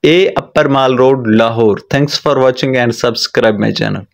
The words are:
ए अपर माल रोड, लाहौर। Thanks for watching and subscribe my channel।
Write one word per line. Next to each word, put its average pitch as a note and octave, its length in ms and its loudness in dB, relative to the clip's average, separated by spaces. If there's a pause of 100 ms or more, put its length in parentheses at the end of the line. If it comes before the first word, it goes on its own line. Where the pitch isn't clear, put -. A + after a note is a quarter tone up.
ए F3 340 2
अपर - 300 -2
माल C3+ 280 0
रोड, C3 320 2
लाहौर। A2+ 640 0
Thanks C#3+ 320 -2
for C#3+ 180 0
watching C3 320 0
and A#2+ 280 -2
subscribe A2+ 640 0
my G#2+ 60 -2
channel। G#2 420 -6